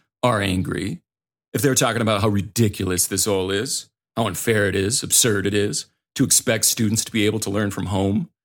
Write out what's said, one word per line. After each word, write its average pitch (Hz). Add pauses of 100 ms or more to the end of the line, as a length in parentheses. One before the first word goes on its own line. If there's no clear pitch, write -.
(220)
are 113
angry, - (540)
if 113
they're 131
talking 117
about 107
how 110
ridiculous 98
this 98
all 95
is, 107 (280)
how 113
unfair 104
it 90
is, 98
absurd 101
it 101
is, 104 (300)
to 135
expect -
students 110
to -
be 104
able 107
to 101
learn 101
from 95
home, 98 (160)